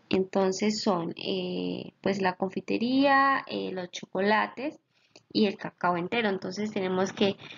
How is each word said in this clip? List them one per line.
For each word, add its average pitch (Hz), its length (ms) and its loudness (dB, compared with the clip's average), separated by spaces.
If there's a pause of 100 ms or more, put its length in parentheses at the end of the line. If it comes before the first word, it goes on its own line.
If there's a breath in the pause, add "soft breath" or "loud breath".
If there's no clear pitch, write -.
entonces 190 720 0
son, 175 360 0
eh, 180 840 -4
pues 196 220 -2
la 185 160 2
confitería, 269 1080 2
eh, 196 280 -6
los 180 180 -8
chocolates 208 880 -2 (540 soft breath)
y 208 140 6
el 190 100 -2
cacao 175 400 -2
entero. 208 320 0
Entonces 190 420 -4
tenemos 185 400 0
que, 196 240 2 (220 loud breath)